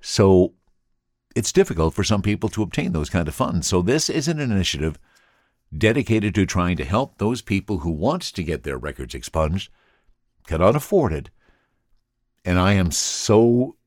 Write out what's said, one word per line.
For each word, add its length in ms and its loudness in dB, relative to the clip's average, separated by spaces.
so 540 4
it's 160 -2
difficult 420 2
for 100 -2
some 180 0
people 280 -2
to 120 -4
obtain 300 -4
those 180 -4
kind 180 -2
of 60 -8
funds. 320 -2
So 160 0
this 260 0
is 200 -2
an 120 -2
initiative 580 -2
dedicated 580 0
to 120 4
trying 300 0
to 80 -4
help 340 -4
those 240 -2
people 360 -4
who 120 -4
want 320 -2
to 220 -8
get 180 -4
their 160 -6
records 360 -10
expunged, 560 -2
cannot 300 2
afford 360 0
it. 180 -8
And 140 0
I 160 4
am 160 2
so 840 2